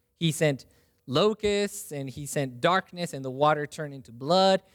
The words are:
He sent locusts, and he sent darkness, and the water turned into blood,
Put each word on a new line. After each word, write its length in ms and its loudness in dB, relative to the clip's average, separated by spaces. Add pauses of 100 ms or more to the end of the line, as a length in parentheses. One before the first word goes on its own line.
(200)
He 120 2
sent 340 0 (400)
locusts, 840 0
and 180 -8
he 160 -12
sent 360 -4
darkness, 520 0
and 100 -8
the 60 -6
water 380 2
turned 260 -10
into 180 -18
blood, 520 4 (100)